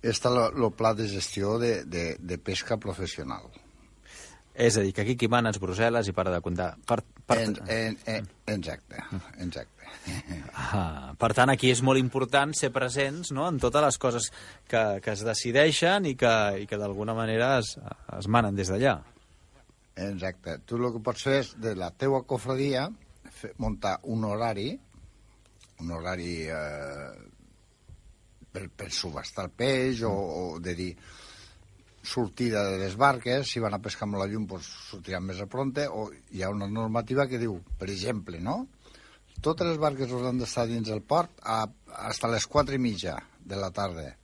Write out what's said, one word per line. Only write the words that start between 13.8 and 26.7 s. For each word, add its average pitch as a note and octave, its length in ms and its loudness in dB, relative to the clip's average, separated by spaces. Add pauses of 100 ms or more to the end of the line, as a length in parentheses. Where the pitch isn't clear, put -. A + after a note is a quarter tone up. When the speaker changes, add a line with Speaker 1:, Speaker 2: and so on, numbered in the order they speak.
Speaker 2:
les C#3 140 4
coses A#2+ 300 0 (400)
que, G#2+ 340 2
que A2 120 -2
es G2+ 100 -6
decideixen D3+ 840 4
i C3+ 100 0
que, A#2+ 180 6 (260)
i G#2 80 -8
que G#2 100 -4
d'alguna G#2 360 -2
manera A2+ 460 4
es, G#2 160 -2 (420)
es G2 100 -6
manen G#2+ 280 4
des F#2+ 140 0
d'allà. G#2+ 280 4 (1000)
Speaker 1:
Exacte. F#2 640 -6
Tu - 180 -6
lo B2 140 0
que A#2 80 -6
pots A#2 240 -4
fer C#3 160 4
és, A#2+ 160 -4
de A2+ 200 -2
la F2+ 160 -4
teua C3+ 340 0
cofradia, C3 600 0 (440)
fer, - 280 -14
muntar G#2 440 -2
un A2+ 240 -2
horari, G#2+ 440 -2 (1080)
un E2+ 140 -8
horari, F2 520 -4
eh, D2 680 -6 (1400)